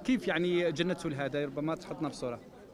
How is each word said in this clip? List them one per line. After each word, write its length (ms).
كيف، 220
يعني، 440
جندتوا 380
لهذا؟ 360
ربما 300
تحطنا 340
في 60
صورة. 240